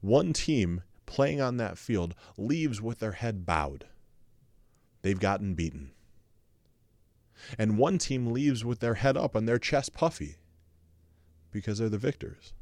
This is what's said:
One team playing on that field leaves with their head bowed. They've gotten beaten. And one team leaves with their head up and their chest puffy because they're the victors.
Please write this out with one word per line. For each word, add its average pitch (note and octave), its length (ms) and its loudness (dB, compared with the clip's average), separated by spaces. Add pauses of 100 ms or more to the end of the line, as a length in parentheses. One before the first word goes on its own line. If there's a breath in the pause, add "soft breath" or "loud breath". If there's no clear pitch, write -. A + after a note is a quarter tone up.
One D3 320 4
team F#2 500 2 (220)
playing C#3+ 360 0
on B2 180 0
that G2 180 -2
field F2 380 -2 (240 loud breath)
leaves C3 420 0
with A2+ 200 -6
their A2 120 -2
head G#2 320 -4
bowed. D2+ 420 -2 (1160)
They've F#2+ 180 2
gotten G2+ 340 0
beaten. D2 360 -4 (1700 loud breath)
And G#2+ 180 2
one E3 220 4
team B2 340 -2
leaves B2+ 320 0
with A#2+ 160 -2
their A#2 140 2
head C3+ 220 2
up - 180 0
and A2 120 2
their A#2+ 120 2
chest - 340 0
puffy D#2 440 -2 (1120)
because G#2 280 -4
they're A2+ 100 2
the G#2 100 0
victors. - 640 -6